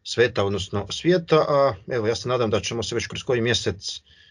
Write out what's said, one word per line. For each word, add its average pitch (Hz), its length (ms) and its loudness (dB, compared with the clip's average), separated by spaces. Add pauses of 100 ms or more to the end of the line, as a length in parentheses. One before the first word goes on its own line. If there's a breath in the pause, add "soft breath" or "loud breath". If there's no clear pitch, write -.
sveta, 117 420 2
odnosno 98 460 -2
svijeta, 170 460 2
a 139 380 4 (140)
evo, 120 180 -2
ja 113 80 2
se 120 140 -8
nadam 120 220 2
da 104 100 2
ćemo 117 220 -4
se - 120 -6
već 113 120 -2
kroz - 160 -10
koji 123 180 0
mjesec, 107 580 -2 (320 soft breath)